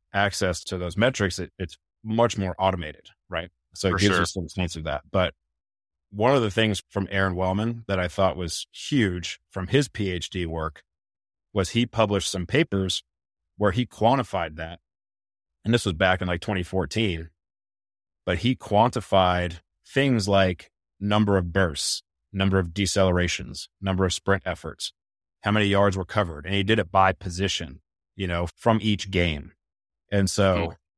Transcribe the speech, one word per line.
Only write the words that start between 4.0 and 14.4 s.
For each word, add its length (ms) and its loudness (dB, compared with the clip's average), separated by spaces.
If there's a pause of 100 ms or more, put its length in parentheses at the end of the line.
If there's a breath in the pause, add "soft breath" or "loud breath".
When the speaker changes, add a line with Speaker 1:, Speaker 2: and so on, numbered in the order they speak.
Speaker 2:
sure. 60 2
Speaker 1:
you 60 2
some 220 -8
sense 280 -4
of 80 -10
that. 180 -4 (100)
But 220 0 (760)
one 260 2
of 60 2
the 80 0
things 300 0 (100)
from 200 -4
Aaron 240 0
Wellman 540 -2
that 100 0
I 80 0
thought 300 0
was 360 -8
huge 680 -2 (100)
from 180 -6
his 200 2
P 220 -4
H 200 -6
D 160 -4
work 360 -6 (720)
was 180 0
he 160 2
published 440 0
some 160 -6
papers 560 0 (540)
where 160 2
he 140 0
quantified 680 -2